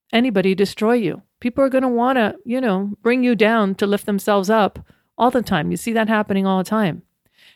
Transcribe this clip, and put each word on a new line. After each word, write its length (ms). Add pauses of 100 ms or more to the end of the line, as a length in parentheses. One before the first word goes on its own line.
(120)
anybody 440
destroy 380
you. 280 (180)
People 240
are 60
gonna 200
wanna, 540
you 160
know, 420
bring 220
you 120
down 400
to 120
lift 180
themselves 440
up 300 (380)
all 140
the 120
time. 280
You 60
see 160
that 160
happening 380
all 100
the 120
time. 340 (520)